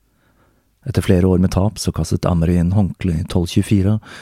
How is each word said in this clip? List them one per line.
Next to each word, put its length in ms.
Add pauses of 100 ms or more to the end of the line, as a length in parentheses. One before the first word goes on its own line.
(840)
Etter 200
flere 240
år 120
med 120
tap, 240
så 160
kastet 320
Amri 320
inn 160
håndkle 460
i 100
tolv 200
tjuefire 500 (220)